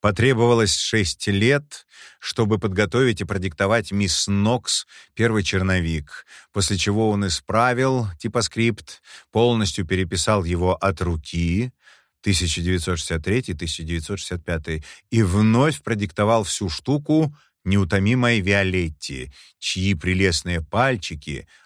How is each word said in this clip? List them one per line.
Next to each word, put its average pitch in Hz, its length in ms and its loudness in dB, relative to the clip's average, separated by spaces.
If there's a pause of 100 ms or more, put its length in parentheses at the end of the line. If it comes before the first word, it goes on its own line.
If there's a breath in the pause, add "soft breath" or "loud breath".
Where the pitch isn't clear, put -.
Потребовалось 113 760 4
шесть - 500 -2
лет, 120 600 0 (340 loud breath)
чтобы 107 380 0
подготовить 104 640 0
и 101 40 -4
продиктовать 98 680 -2
мисс 98 380 0
Нокс 101 580 0 (280 loud breath)
первый 110 280 2
черновик, 87 840 -2 (280 loud breath)
после 101 260 0
чего 107 320 0
он 101 160 0
исправил 123 800 0 (120)
типоскрипт, - 840 -2 (300 loud breath)
полностью 110 540 2
переписал 92 580 0
его 87 320 2
от 95 240 -2
руки, 85 720 -2 (480 soft breath)
тысяча 87 400 -2
девятьсот 87 380 -2
шестьдесят 80 260 -6
третий, 101 300 -2
тысяча 82 300 -8
девятьсот 85 340 -6
шестьдесят - 260 -10
пятый, 80 400 -6 (260 loud breath)
и 113 120 4
вновь 110 600 2
продиктовал 107 600 0
всю - 260 -4
штуку 147 680 0 (300 loud breath)
неутомимой 101 760 2
Виолетте, 90 920 -2 (260 loud breath)
чьи 95 360 -2
прелестные 90 680 0
пальчики 87 840 -4 (200 soft breath)